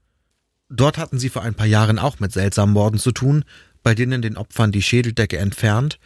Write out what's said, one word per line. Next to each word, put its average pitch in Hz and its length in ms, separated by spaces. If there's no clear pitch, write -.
Dort 135 300
hatten 151 200
sie 127 120
vor 104 120
ein 110 120
paar 107 120
Jahren 107 320
auch 143 220
mit 98 120
seltsamen 101 420
Morden 104 240
zu 120 140
tun, 143 320
bei 113 120
denen 123 260
den 110 160
Opfern 110 340
die 98 120
Schädeldecke 113 560
entfernt 107 680